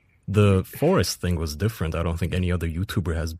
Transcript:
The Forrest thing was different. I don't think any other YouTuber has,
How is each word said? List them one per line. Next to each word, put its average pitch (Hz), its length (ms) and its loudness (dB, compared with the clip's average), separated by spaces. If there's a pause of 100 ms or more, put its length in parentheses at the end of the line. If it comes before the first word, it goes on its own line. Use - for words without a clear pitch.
(280)
The 98 360 6
Forrest 147 580 0
thing 90 140 0
was 78 200 -4
different. 85 380 -2
I 82 80 -2
don't 85 160 -2
think 85 160 -4
any 90 180 0
other 87 160 -2
YouTuber 85 480 -4
has, 82 240 -4